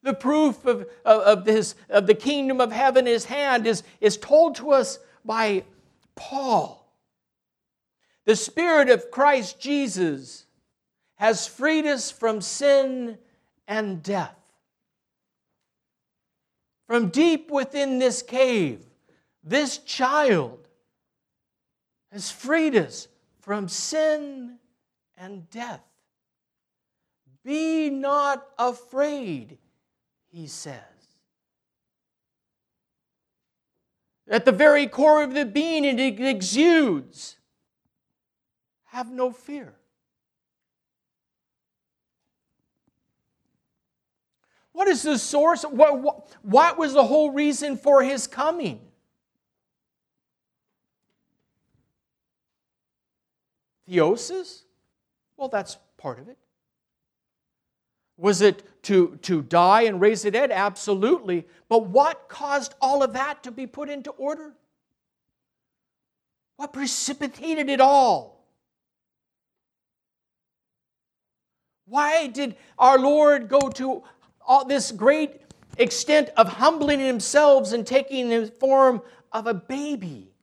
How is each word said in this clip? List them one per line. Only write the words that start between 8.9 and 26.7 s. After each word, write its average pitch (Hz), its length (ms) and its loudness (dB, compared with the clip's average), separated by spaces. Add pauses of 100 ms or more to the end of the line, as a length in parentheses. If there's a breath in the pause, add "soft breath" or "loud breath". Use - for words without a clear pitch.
Christ 269 480 0
Jesus 185 840 -6 (720)
has 214 300 0
freed 311 400 -2
us 285 240 -4
from 220 300 -4
sin 262 760 0 (500)
and 202 340 -6
death. 175 380 -6 (2500)
From 233 240 -2
deep 311 420 0
within 269 480 -2
this 247 220 0
cave, 233 640 -2 (580)
this 254 360 -4
child 247 920 -2 (1400)
has 202 180 -14
freed 302 460 -2
us 147 320 -6 (320)
from 202 260 -8
sin 285 920 -6 (600)
and 185 320 -20
death. 226 340 -16 (1600)